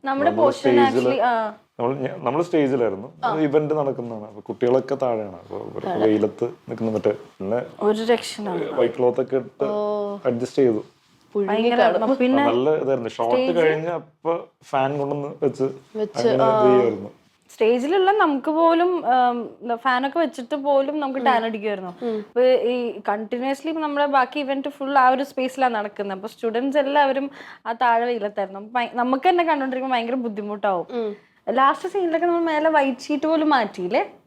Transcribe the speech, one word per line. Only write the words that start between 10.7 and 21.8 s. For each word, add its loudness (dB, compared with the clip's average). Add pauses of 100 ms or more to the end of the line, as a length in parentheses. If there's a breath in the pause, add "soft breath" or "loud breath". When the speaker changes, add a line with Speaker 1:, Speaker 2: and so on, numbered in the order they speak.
Speaker 3:
പുഴുങ്ങി -2
Speaker 1:
ഭയങ്കര 2
Speaker 3:
കാണും. 0
Speaker 1:
പിന്നെ 2
Speaker 2:
നല്ല 2
ഇതായിരുന്നു. -2
ഷോട്ട് 0
Speaker 1:
സ്റ്റേജ് 0
Speaker 2:
കഴിഞ്ഞ 2
അപ്പൊ -6 (260)
ഫാൻ -2
കൊണ്ടുവന്ന് -4 (140)
വെച്ച് 0 (320)
Speaker 3:
വെച്ച്, -2
Speaker 2:
അങ്ങനെ 4
Speaker 3:
ആ. 4
Speaker 2:
ഇത് 6
ചെയ്യുമായിരുന്നു. 2 (420)
Speaker 1:
സ്റ്റേജിലുള്ള 2
നമുക്ക് 2
പോലും, 2
ഉം, 2 (240)
ഫാനൊക്കെ 0
വെച്ചിട്ട് -4
പോലും 0
നമുക്ക് -4
Speaker 3:
ഉം. -4
Speaker 1:
ടാൻ 4
അടിക്കുമായിരുന്നു. -6